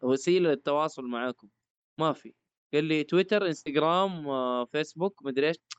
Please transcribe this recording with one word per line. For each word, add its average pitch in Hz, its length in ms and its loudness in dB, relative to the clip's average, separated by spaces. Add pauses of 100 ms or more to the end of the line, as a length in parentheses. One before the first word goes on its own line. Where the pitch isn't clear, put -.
وسيلة 165 480 2
للتواصل 147 560 -2
معاكم." 120 420 -6 (520)
ما 156 140 2
في. - 200 -16 (400)
قال 151 100 4
لي: 156 200 0
"تويتر، 190 440 2
انستغرام، 160 840 0
آه، 123 360 -2
فيسبوك، 160 600 -6
مدري 139 220 0
إيش." 165 100 0 (220)